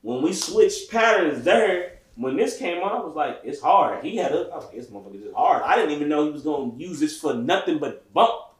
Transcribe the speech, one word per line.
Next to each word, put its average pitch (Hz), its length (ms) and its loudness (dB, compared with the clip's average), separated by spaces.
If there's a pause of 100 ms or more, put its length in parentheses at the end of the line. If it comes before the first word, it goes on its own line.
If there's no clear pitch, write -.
When 123 200 -4
we - 120 2
switched - 580 2
patterns 190 520 2
there, 185 560 2 (160)
when 131 200 -4
this 214 220 0
came 175 260 -4
on, 202 80 -2
I 240 140 -4
was 151 100 -10
like, - 280 -4
"It's - 180 -8
hard." 170 420 2
He 202 140 -6
had 180 140 -2
a - 60 -2
hook, - 140 -2
I 170 60 -12
was 127 80 -12
like, - 100 -18
"This 120 120 -14
motherfucker 98 400 -16
is - 60 -14
hard." - 300 2
I 190 120 4
didn't 151 160 2
even 147 180 -2
know 151 160 4
he 151 60 -2
was 147 120 -10
gonna 135 340 -2
use 160 220 -10
this 151 200 0
for 143 140 -2
nothing 151 460 0
but - 340 -8
bump. 226 200 4 (260)